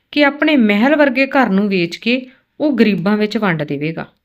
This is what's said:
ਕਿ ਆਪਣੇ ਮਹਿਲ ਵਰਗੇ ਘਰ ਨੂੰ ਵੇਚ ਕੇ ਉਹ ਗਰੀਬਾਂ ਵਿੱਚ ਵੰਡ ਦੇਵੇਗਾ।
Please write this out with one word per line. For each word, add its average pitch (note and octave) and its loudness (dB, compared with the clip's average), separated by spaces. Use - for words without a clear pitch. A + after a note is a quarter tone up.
ਕਿ C#4+ 2
ਆਪਣੇ D4 0
ਮਹਿਲ A3 2
ਵਰਗੇ C4+ 2
ਘਰ C4+ 0
ਨੂੰ G3 0
ਵੇਚ F3 -2
ਕੇ B3+ -4
ਉਹ D4 0
ਗਰੀਬਾਂ G#3 0
ਵਿੱਚ G#3+ -2
ਵੰਡ F3 -2
ਦੇਵੇਗਾ। D3 -8